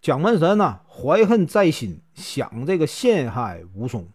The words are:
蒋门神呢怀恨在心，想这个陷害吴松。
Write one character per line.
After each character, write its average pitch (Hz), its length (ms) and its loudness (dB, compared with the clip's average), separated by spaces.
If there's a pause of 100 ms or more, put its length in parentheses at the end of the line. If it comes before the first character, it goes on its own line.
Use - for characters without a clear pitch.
蒋 139 180 0
门 208 200 2
神 180 180 4
呢 156 300 0
怀 170 380 2
恨 202 200 2
在 196 240 2
心， 160 320 -6 (140)
想 - 500 -8
这 180 120 0
个 156 100 0
陷 170 440 0
害 95 320 -8 (120)
吴 113 120 -8
松。 98 280 -8